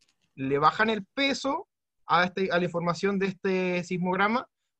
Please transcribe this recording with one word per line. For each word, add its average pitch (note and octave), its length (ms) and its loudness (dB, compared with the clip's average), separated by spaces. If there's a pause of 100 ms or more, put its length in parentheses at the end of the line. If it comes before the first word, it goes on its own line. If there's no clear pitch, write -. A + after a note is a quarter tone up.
(360)
le C3+ 240 -2
bajan D#3 300 6
el G#3 160 -2
peso C#4 600 -2 (420)
a E3+ 160 4
este, F#3 260 -4
a F3 60 2
la F3 80 0
información E3+ 540 -2
de G3 80 -2
este F#3 560 -4
sismograma F#3 640 -2 (320)